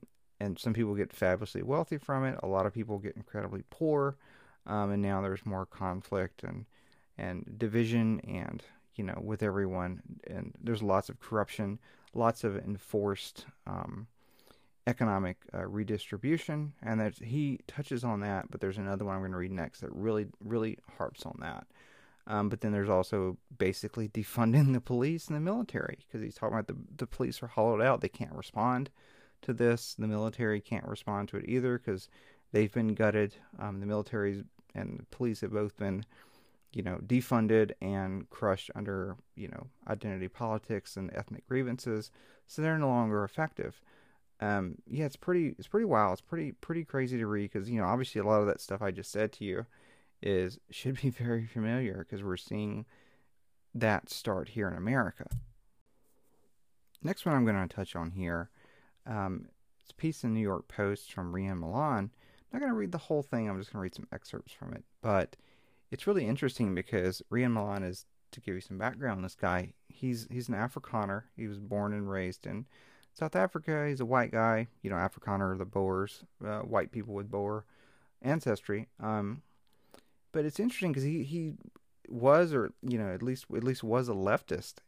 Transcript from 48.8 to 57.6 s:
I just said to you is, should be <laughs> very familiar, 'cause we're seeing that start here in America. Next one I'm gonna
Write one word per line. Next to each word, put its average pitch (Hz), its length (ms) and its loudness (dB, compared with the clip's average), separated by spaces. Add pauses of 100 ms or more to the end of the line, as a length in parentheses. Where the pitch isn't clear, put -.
I 98 80 0
just 95 200 -10
said 107 220 0
to - 100 -10
you 98 220 -2 (560)
is, 95 380 2 (100)
should - 320 -4
be 135 80 2
<laughs> - 0 -
very 117 360 0
familiar, 113 580 -2
'cause 101 200 -8
we're 95 140 -2
seeing 107 480 -4 (880)
that 110 360 2
start - 400 -2
here 104 180 -2
in 87 80 -2
America. 101 540 -2 (1700)
Next 175 240 -4
one 160 100 4
I'm 127 100 6
gonna 98 220 4